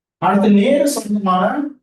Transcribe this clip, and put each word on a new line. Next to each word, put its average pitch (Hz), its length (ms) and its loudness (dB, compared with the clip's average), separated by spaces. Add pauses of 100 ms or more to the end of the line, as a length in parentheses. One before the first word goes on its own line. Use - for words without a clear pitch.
(260)
அடுத்து 202 240 2 (120)
நேரு 277 340 2
சொந்தமான 196 480 -2 (400)